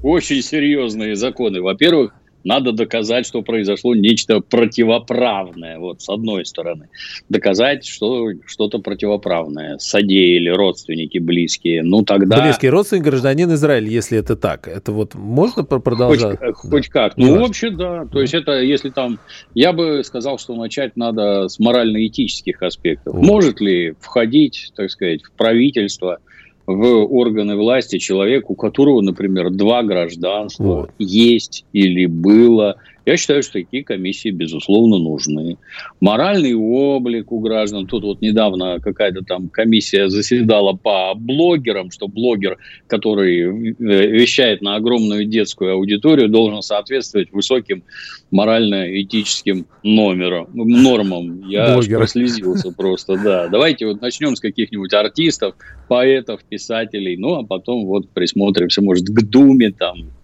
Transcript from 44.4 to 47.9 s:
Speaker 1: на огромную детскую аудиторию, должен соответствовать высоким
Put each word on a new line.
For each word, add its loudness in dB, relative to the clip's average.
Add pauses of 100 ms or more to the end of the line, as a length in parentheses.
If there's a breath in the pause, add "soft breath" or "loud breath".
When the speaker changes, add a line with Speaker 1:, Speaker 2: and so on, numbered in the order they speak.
Speaker 1:
на -4
огромную 0
детскую -2
аудиторию, 2
должен 2
соответствовать -4
высоким -2 (480 loud breath)